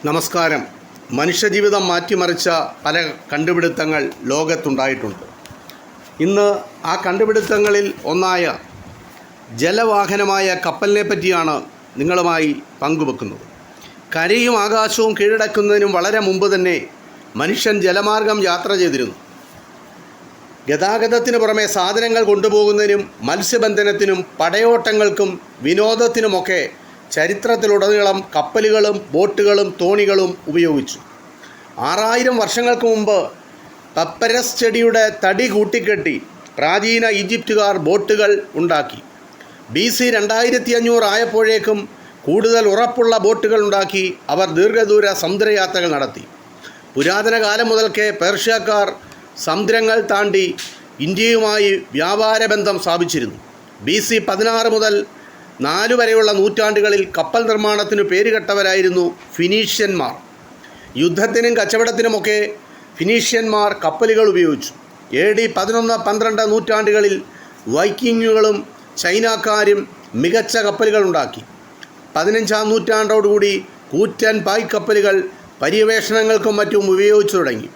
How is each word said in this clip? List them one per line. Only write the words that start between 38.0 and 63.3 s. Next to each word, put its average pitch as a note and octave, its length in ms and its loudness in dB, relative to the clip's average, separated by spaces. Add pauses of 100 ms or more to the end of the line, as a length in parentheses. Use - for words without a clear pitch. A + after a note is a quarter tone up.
ഉണ്ടാക്കി. D#3+ 380 -2 (760)
ബി F3+ 100 2 (100)
സി B3 100 0 (120)
രണ്ടായിരത്തി A#3+ 600 0
അഞ്ഞൂറ് A#3 340 2
ആയപ്പോഴേക്കും A3 640 0 (480)
കൂടുതൽ A3 360 2 (100)
ഉറപ്പുള്ള A#3 400 2 (120)
ബോട്ടുകൾ A3 400 2
ഉണ്ടാക്കി G3 400 0 (300)
അവർ F#3 120 0 (120)
ദീർഘദൂര G#3 480 4 (160)
സമുദ്രയാത്രകൾ F#3+ 760 0
നടത്തി. B2+ 260 -6 (720)
പുരാതന G3+ 400 0 (120)
കാലം A3 240 0
മുതൽക്കേ G#3+ 360 0 (140)
പേർഷ്യക്കാർ G3+ 640 0 (600)
സമുദ്രങ്ങൾ A3 500 2 (160)
താണ്ടി G3 320 2 (600)
ഇന്ത്യയുമായി G#3+ 640 2 (260)
വ്യാപാര G#3+ 440 0 (120)
ബന്ധം G3+ 320 0
സ്ഥാപിച്ചിരുന്നു. E3 520 -2 (500)
ബി F3 100 0 (100)
സി A3+ 100 0 (120)
പതിനാറ് A3+ 460 0
മുതൽ G#3+ 200 2 (680)
നാല് G3 340 0
വരെയുള്ള A3 380 4
നൂറ്റാണ്ടുകളിൽ G#3 640 2 (160)
കപ്പൽ E3+ 320 0
നിർമ്മാണത്തിന് G#3 600 0
പേരുകെട്ടവരായിരുന്നു F#3+ 960 2 (300)
ഫിനീഷ്യന്മാർ. F#3+ 760 -2 (880)
യുദ്ധത്തിനും G#3+ 580 0
കച്ചവടത്തിനുമൊക്കെ A3 760 0 (600)
ഫിനീഷ്യന്മാർ A3 720 0 (160)